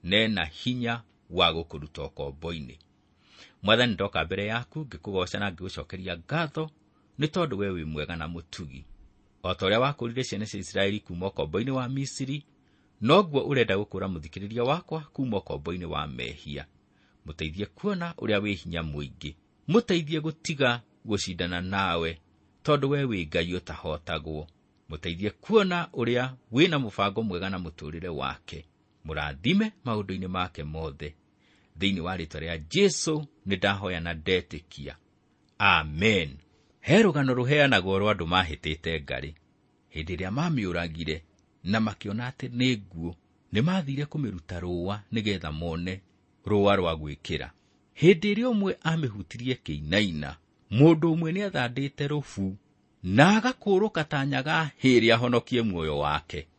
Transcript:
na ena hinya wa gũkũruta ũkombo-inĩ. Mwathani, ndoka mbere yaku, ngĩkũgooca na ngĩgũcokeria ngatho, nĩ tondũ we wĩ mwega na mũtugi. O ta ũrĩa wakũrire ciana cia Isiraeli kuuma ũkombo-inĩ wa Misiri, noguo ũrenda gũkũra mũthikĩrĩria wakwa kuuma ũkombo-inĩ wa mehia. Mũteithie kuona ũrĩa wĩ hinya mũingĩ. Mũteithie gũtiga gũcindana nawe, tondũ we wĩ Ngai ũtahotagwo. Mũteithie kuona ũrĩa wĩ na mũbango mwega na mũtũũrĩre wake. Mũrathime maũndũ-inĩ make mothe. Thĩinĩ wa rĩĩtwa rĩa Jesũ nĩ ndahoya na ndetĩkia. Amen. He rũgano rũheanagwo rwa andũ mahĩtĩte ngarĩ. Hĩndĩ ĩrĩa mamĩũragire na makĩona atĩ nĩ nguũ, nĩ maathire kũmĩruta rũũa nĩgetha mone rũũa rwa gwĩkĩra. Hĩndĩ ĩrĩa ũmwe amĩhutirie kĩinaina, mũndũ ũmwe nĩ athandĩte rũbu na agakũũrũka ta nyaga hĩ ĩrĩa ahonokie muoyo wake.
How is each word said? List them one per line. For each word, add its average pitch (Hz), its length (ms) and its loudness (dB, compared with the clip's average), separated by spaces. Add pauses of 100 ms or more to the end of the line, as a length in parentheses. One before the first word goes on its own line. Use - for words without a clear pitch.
na 92 140 2
ena 107 280 2
hinya 117 560 -4 (280)
wa 87 220 4
gũkũruta 73 560 -8
ũkombo-inĩ. 73 720 -10 (840)
Mwathani, 113 300 6
ndoka 90 320 0
mbere 95 200 -4
yaku, 120 340 -6
ngĩkũgooca 98 600 -4
na 101 120 -2
ngĩgũcokeria 92 680 -10
ngatho, 156 520 -6 (500)
nĩ 151 80 0
tondũ 156 300 -2
we 101 120 0
wĩ 85 160 -4
mwega 78 300 -6
na 80 120 -6
mũtugi. 80 560 -12 (600)
O 92 100 0
ta 95 120 -2
ũrĩa 101 140 6
wakũrire 127 440 -2
ciana 107 220 -4
cia 101 140 -8
Isiraeli 101 400 0
kuuma 90 280 -6
ũkombo-inĩ 95 440 -2
wa 127 180 -2
Misiri, 135 540 -6 (580)
noguo 143 400 6
ũrenda 117 340 2
gũkũra 98 320 -2
mũthikĩrĩria 95 600 -6
wakwa 160 340 -2
kuuma 127 360 -4
ũkombo-inĩ 87 480 -6
wa 76 220 -4
mehia. 67 580 -10 (640)
Mũteithie 80 380 -6
kuona 175 520 -4
ũrĩa 107 220 0
wĩ 104 160 -2
hinya 85 260 -6
mũingĩ. 73 520 -8 (340)
Mũteithie 170 520 2
gũtiga 143 600 -2 (260)
gũcindana 90 560 -2
nawe, 90 580 -2 (440)
tondũ 143 240 2
we 139 180 0
wĩ 95 220 -2
Ngai 85 260 0
ũtahotagwo. 78 960 -6 (420)
Mũteithie 85 400 -4
kuona 185 640 2
ũrĩa 123 360 0 (220)
wĩ 151 180 6
na 151 100 2
mũbango 101 440 -2
mwega 95 260 -2
na 98 80 -4
mũtũũrĩre 82 500 -10
wake. 67 580 -8 (400)
Mũrathime 80 680 0 (140)
maũndũ-inĩ 95 420 -4
make 90 360 -6
mothe. 76 520 -8 (640)
Thĩinĩ 98 200 2
wa 90 180 -4
rĩĩtwa 80 220 -8
rĩa 82 180 -6 (120)
Jesũ 165 560 2 (220)
nĩ 98 100 0
ndahoya 98 420 0
na 85 140 -4
ndetĩkia. 78 840 -4 (600)
Amen. 82 800 4 (420)
He 202 240 6
rũgano 139 300 4
rũheanagwo 123 640 4
rwa 104 140 4
andũ 87 140 -2
mahĩtĩte 80 760 0
ngarĩ. 67 300 -8 (600)
Hĩndĩ 80 200 -6
ĩrĩa 92 160 -6
mamĩũragire 87 880 -2 (420)
na 107 160 0
makĩona 110 520 -4
atĩ - 180 -10
nĩ 120 300 2
nguũ, 85 340 -8 (400)
nĩ 104 100 4
maathire 147 400 0
kũmĩruta 98 560 -6
rũũa 90 400 -4 (140)
nĩgetha 101 380 -2
mone 85 500 -4 (440)
rũũa 101 300 6
rwa 85 180 2
gwĩkĩra. 73 560 -6 (520)
Hĩndĩ 196 320 6
ĩrĩa 233 200 0
ũmwe 196 200 0 (100)
amĩhutirie 127 720 -2 (100)
kĩinaina, 76 680 0 (360)
mũndũ 156 420 8
ũmwe 160 180 -2
nĩ 196 180 -4
athandĩte 139 580 -4
rũbu 101 480 -4 (480)
na 139 380 8
agakũũrũka 202 600 2
ta 143 220 -2
nyaga 143 460 0 (120)
hĩ 127 160 8
ĩrĩa 113 140 8
ahonokie 120 480 2
muoyo 80 380 0
wake. 73 480 -2 (120)